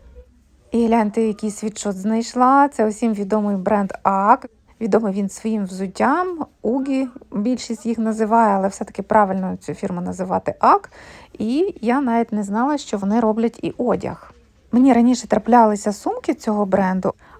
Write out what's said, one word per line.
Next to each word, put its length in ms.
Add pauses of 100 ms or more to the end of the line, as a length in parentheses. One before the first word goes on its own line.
(720)
І 160
гляньте, 360
який 280
світшот 460
знайшла. 720
Це 200
усім 240
відомий 440
бренд 360 (100)
АК. 440 (340)
Відомий 320
він 160
своїм 360
взуттям, 840 (160)
УГІ, 460 (240)
більшість 540
їх 120
називає, 560
але 140
все-таки 340
правильно 540
цю 180
фірму 260
називати 600
АК. 300 (480)
І 420
я 200
навіть 320
не 100
знала, 360
що 200
вони 220
роблять 420
і 160
одяг. 540 (400)
Мені 200
раніше 360
траплялися 640
сумки 420
цього 320
бренду, 480 (260)